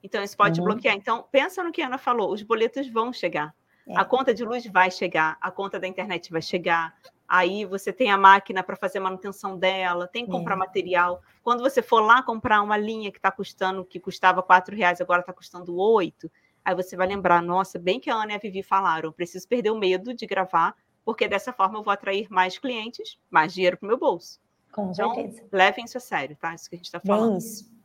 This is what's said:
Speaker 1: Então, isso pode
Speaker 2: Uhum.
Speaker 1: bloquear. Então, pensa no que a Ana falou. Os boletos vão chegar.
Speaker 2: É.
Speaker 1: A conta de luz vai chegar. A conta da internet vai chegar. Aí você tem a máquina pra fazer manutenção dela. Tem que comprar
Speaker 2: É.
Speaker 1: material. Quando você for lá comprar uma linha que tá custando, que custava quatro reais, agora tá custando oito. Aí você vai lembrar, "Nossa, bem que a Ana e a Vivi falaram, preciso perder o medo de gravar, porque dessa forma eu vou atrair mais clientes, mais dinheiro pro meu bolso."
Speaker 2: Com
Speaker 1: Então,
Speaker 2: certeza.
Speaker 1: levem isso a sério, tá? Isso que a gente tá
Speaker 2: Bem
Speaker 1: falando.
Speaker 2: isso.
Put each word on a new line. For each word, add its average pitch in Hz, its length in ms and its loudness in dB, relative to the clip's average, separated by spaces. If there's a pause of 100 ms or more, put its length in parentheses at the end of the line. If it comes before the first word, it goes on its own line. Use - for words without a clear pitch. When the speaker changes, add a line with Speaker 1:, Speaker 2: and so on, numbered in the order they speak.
Speaker 1:
Então, 196 220 -6
isso 196 140 -10
pode 170 220 6
Speaker 2:
Uhum. 175 80 -2
Speaker 1:
bloquear. 214 280 0
Então, 226 360 -4
pensa 359 320 0
no 339 80 -4
que 330 120 -6
a - 20 -2
Ana 254 140 -6
falou. 226 320 0
Os 208 100 -6
boletos 226 460 -2
vão 233 260 -4
chegar. 156 400 -6 (340)
Speaker 2:
É. - 120 -10
Speaker 1:
A 196 60 2
conta 262 280 0
de 214 100 -4
luz 240 220 -6
vai 185 240 4
chegar. 165 500 -2
A 185 120 -6
conta 196 280 -8
da 185 80 -6
internet 185 440 -8
vai 165 100 -4
chegar. 170 540 -6 (320)
Aí 185 380 0
você 196 260 -6
tem 208 200 0
a 196 60 4
máquina 196 440 8
pra 190 140 -8
fazer 196 240 -6
manutenção 190 580 -8
dela. 180 500 0
Tem 233 180 -8
que 190 60 -8
comprar 180 220 -4
Speaker 2:
É. 185 40 -2
Speaker 1:
material. 180 640 0 (220)
Quando 240 180 0
você 254 200 2
for 226 180 4
lá 226 220 6
comprar 226 400 2
uma 208 160 0
linha 214 340 -4
que - 80 -20
tá 190 120 2
custando, 190 520 -4
que 185 160 -14
custava 185 440 2
quatro 185 320 4
reais, 180 260 2
agora 175 220 0
tá 180 100 -14
custando 175 420 -14
oito. 190 540 2 (340)
Aí 185 120 0
você 185 200 -6
vai 185 120 0
lembrar, 180 340 4
"Nossa, 180 380 -2
bem 185 200 0
que 277 120 -6
a 233 40 2
Ana 214 180 -4
e - 20 -6
a 202 40 -8
Vivi 190 220 -8
falaram, 160 500 0
preciso 175 360 -8
perder 220 240 0
o 226 60 0
medo 196 360 0
de 233 140 -10
gravar, 185 480 0 (280)
porque 226 240 -2
dessa 196 240 -2
forma 214 280 -2
eu 214 40 -12
vou 208 80 -2
atrair 196 380 -2
mais 185 300 0
clientes, 240 580 -8 (120)
mais 165 240 2
dinheiro 180 240 2
pro 202 100 -12
meu 226 100 2
bolso." 233 420 -4 (320)
Speaker 2:
Com 196 200 -6
Speaker 1:
Então, 180 240 -2
Speaker 2:
certeza. - 360 -10
Speaker 1:
levem 196 340 4
isso 254 120 -12
a 240 40 -8
sério, 147 380 -6
tá? 170 140 -8
Isso - 160 -18
que 175 60 -14
a - 20 -16
gente - 140 -16
tá 175 120 -10
Speaker 2:
Bem 190 120 -4
Speaker 1:
falando. 214 240 0
Speaker 2:
isso. - 340 -14 (120)